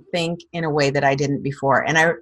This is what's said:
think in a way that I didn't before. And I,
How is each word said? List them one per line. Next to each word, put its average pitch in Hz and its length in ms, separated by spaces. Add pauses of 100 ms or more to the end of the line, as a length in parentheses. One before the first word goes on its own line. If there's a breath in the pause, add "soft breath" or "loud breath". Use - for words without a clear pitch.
(100)
think 170 300 (120)
in 170 120
a 156 60
way 143 180
that 139 160
I 139 100
didn't 139 280
before. 135 440
And 160 120
I, 165 240